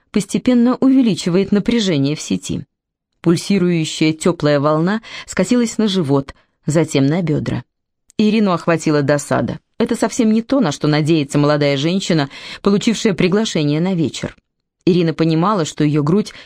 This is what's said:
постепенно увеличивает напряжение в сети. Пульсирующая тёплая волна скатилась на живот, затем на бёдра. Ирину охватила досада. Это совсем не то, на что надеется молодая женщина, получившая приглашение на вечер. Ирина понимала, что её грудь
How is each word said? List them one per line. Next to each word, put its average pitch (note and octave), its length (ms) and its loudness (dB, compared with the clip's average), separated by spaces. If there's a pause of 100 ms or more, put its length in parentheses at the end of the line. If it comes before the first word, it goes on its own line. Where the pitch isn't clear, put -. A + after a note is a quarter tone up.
(120)
постепенно A#3+ 640 2
увеличивает G3+ 800 2
напряжение F#3+ 640 0
в - 40 -12
сети. - 440 -6 (560)
Пульсирующая E3+ 880 0
тёплая D3 480 0
волна D#3+ 420 0 (240)
скатилась A#3 520 -2
на G#3+ 100 0
живот, C#3+ 480 -2 (300)
затем D3 400 0
на D#3+ 160 0
бёдра. C3 420 -4 (540)
Ирину G#3 340 2
охватила D#3+ 500 0
досада. C3+ 580 -2 (200)
Это A#3 160 0
совсем A3 360 0
не A3 100 2
то, C4+ 180 0
на E3 120 2
что - 160 -4
надеется D3+ 520 0
молодая C#3+ 380 2
женщина, D#3+ 520 -2 (320)
получившая G3+ 520 0
приглашение E3 640 0
на F#3 160 -2
вечер. - 400 -4 (500)
Ирина F3 280 2
понимала, E3 500 0
что - 200 -4
её D3 200 2
грудь F#3+ 300 0 (120)